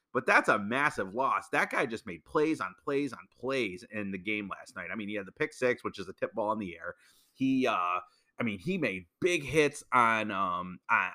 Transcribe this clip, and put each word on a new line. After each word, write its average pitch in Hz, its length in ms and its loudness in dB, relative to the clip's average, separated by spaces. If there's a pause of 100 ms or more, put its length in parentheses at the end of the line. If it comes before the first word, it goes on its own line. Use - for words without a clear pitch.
(140)
but 123 120 0
that's 247 220 6
a 123 100 6
massive 107 560 0
loss. 117 380 0
That 170 180 2
guy 185 160 0
just 113 200 -6
made 85 180 -10
plays 156 380 0
on 92 200 -6
plays 143 300 -2
on 117 80 -14 (180)
plays 120 540 -2
in 104 180 -4
the 98 80 -4
game 104 320 -4
last - 280 -14
night. 87 120 -8
I 95 60 -6
mean, 104 140 -6
he 104 60 -6
had 98 100 -6
the 92 80 -16
pick 151 180 -4
six, 123 320 0
which 101 160 -6
is 90 80 -10
a 92 60 -12
tip - 200 -6
ball 107 200 0
in 110 60 -2
the 90 160 -8
air. 85 200 -12 (380)
He, 131 340 2
uh, 90 320 2 (400)
I 123 40 0
mean, 101 160 -2
he 180 180 -2
made 95 280 -2 (140)
big 175 240 2
hits 147 480 2
on, 113 400 4
um, 90 480 -2 (100)
on, 98 260 4